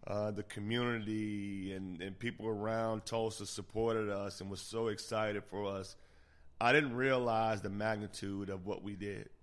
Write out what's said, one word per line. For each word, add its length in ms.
uh, 240
the 120
community 1300
and, 260
and 180
people 300
around 560
Tulsa 400
supported 640
us 320
and 100
was 120
so 260
excited 560
for 220
us. 300
I 120
didn't 240
realize 640
the 80
magnitude 800
of 180
what 160
we 140
did. 320